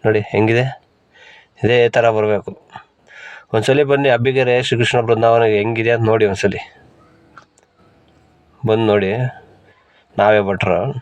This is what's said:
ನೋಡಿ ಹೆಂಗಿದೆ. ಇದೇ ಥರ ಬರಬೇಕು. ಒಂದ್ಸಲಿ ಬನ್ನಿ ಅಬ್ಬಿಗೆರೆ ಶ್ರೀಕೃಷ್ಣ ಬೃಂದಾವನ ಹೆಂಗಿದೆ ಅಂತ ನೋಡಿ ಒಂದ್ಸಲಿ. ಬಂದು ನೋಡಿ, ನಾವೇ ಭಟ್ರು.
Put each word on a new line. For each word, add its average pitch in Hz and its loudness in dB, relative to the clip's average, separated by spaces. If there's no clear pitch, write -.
ನೋಡಿ 110 2
ಹೆಂಗಿದೆ. 113 0
ಇದೇ 117 2
ಥರ 117 2
ಬರಬೇಕು. 107 -2
ಒಂದ್ಸಲಿ 135 2
ಬನ್ನಿ 143 2
ಅಬ್ಬಿಗೆರೆ 123 0
ಶ್ರೀಕೃಷ್ಣ 120 0
ಬೃಂದಾವನ 113 2
ಹೆಂಗಿದೆ 113 -2
ಅಂತ 113 0
ನೋಡಿ 110 2
ಒಂದ್ಸಲಿ. 92 -4
ಬಂದು 110 0
ನೋಡಿ, 98 0
ನಾವೇ 107 2
ಭಟ್ರು. 92 -2